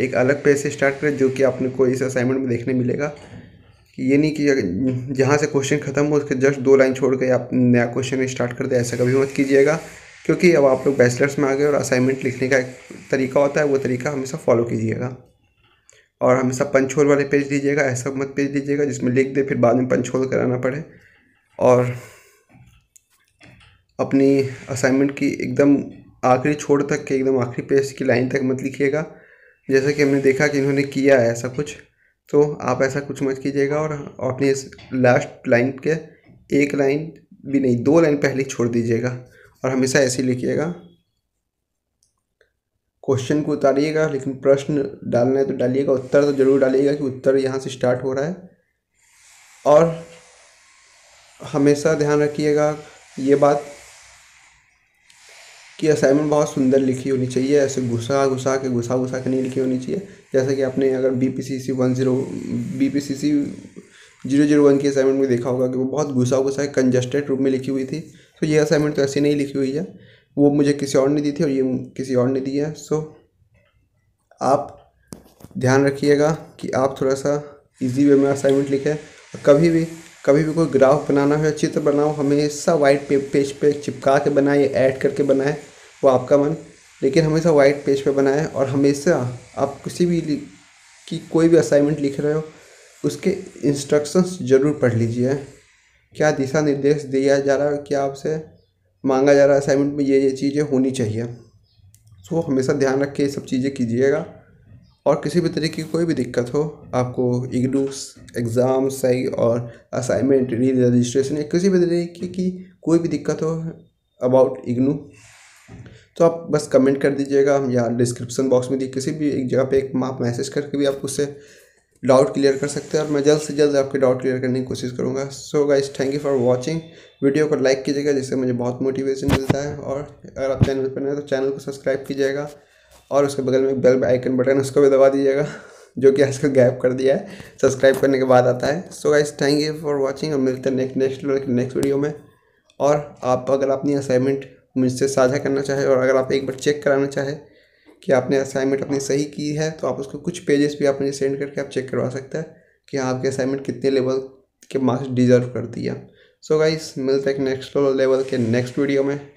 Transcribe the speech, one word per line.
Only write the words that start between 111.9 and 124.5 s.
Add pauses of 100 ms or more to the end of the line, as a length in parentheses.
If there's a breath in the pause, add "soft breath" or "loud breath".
की (340 loud breath)
कोई
भी
दिक्कत
हो (720)
about (120)
इग्नू, (1200 loud breath)
तो
आप
बस
comment
कर
दीजिएगा,
हम
या
description
box
में
दिए
किसी
भी
एक
जगह
पे
एक, (120)
आप
message
करके
भी
आप
उससे (680 loud breath)
डाउट
clear
कर
सकते
हैं
और
मैं
जल्द
से
जल्द
आपके
डाउट
clear
करने